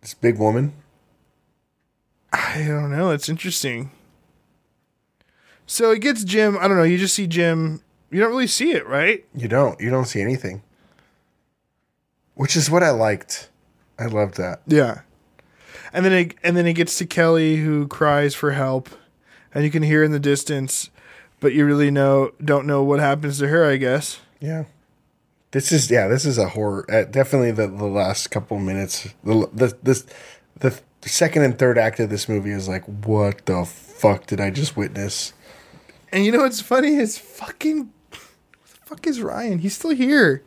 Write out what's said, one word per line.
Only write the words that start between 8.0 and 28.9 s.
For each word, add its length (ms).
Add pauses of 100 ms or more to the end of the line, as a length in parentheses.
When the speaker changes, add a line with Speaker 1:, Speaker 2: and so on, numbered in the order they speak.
Speaker 2:
You 80
don't 120
really 160
see 240
it, 140
right? 380 (100)
Speaker 1:
You 140
don't. 320
You 100
don't 160
see 160
anything. 400 (1700)
Which 220
is 120
what 140
I 60
liked. 600 (480)
I 100
loved 300
that. 300
Speaker 2:
Yeah. 340 (920)
And 120
then 60
it, 320
and 140
then 100
it 60
gets 240
to 80
Kelly, 520
who 300
cries 480
for 160
help. 380 (640)
And 100
you 80
can 100
hear 220
in 80
the 80
distance, 720 (480)
but 140
you 120
really 240
know, 420 (120)
don't 240
know 160
what 160
happens 400
to 80
her, 180
I 120
guess. 420 (200)
Speaker 1:
Yeah. 260 (840)
This 200
is, 180
yeah, 180
this 180
is 120
a 120
horror. 420
Uh, 140
definitely 460
the, 160
the 180
last 440
couple 300
minutes. 480 (160)